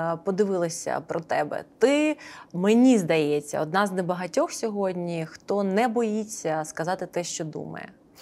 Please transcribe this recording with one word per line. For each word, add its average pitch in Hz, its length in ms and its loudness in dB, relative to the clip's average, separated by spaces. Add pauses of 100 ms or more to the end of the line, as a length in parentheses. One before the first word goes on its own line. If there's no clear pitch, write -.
(140)
е, 165 100 -6
подивилася 180 840 0
про 170 140 -4
тебе, 151 440 -2 (140)
ти, 294 380 4 (360)
мені 226 460 6
здається, 151 600 0
одна 165 260 0
з 185 60 -6
небагатьох 185 600 -2
сьогодні, 180 800 -4
хто - 320 -2
не 202 260 2
боїться 214 760 -2
сказати 170 420 -4
те, 175 180 -6
що 170 200 -6
думає. 151 440 -10 (340)